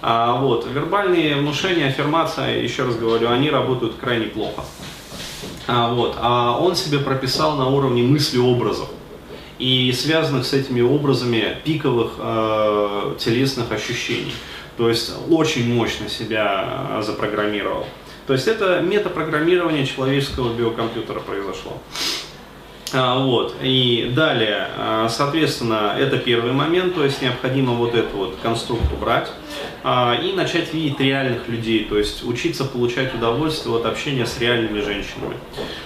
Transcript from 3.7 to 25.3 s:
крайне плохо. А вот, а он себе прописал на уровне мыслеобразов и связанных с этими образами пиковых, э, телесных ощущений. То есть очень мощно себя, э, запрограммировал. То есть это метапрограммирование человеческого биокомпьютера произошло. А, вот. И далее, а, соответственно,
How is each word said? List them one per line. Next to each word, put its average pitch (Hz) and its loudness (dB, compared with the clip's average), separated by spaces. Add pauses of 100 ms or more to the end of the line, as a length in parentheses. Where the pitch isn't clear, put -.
крайне 113 0
плохо. - -6 (1040)
А 120 0
вот, 117 0
а 120 2
он 175 4
себе 143 0
прописал 135 0
на 131 0
уровне 131 2
мыслеобразов 123 2 (720)
и 127 2
связанных 139 2
с - -2
этими 131 2
образами 123 2
пиковых, 135 2
э, 107 0
телесных 120 0
ощущений. - -4 (440)
То 117 2
есть - 0 (180)
очень 127 2
мощно 107 0
себя, 101 -2
э, 107 -2
запрограммировал. 104 -2 (420)
То 135 2
есть 131 2
это 202 2
метапрограммирование 165 2
человеческого 135 0
биокомпьютера 113 -2
произошло. 98 -8 (1200)
А, 127 2
вот. 123 2
И 123 2
далее, 113 2 (100)
а, 110 0
соответственно, 120 0